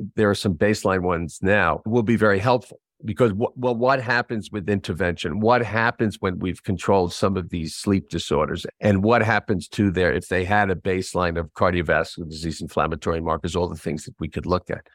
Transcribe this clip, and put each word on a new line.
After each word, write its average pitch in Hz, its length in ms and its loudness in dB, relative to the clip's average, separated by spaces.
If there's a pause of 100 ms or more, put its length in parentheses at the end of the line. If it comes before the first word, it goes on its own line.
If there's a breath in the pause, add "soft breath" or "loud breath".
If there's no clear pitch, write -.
(160)
there 107 140 4
are 101 60 2
some 98 200 -2
baseline 98 460 2
ones 85 400 -2
now, 95 440 2
will 117 180 2
be 113 120 2
very 101 240 4
helpful. 120 400 0 (260)
Because 110 260 2
wh-, 110 240 -2
well, 123 200 -2
what 127 260 2
happens 120 500 -2
with 98 180 -4
intervention? 90 680 -2
What 120 240 4
happens 113 560 0
when 92 200 -2
we've 90 240 -4
controlled 95 500 2
some 95 240 0
of 90 120 -4
these 82 260 -4
sleep 98 340 0
disorders? 78 560 -2 (140)
And 98 240 2
what 113 180 4
happens 107 480 0
to 101 220 2
their, 87 220 2
if - 160 -4
they 92 160 0
had 101 260 2
a 90 40 -2
baseline 90 640 -2
of 82 160 -6
cardiovascular 82 760 0
disease, 78 320 -8
inflammatory 80 640 -4
markers, 82 340 -2
all 87 120 0
the 82 80 -8
things 76 300 -6
that - 140 -16
we 80 100 -6
could 76 180 -8
look 90 240 -2
at? - 240 -10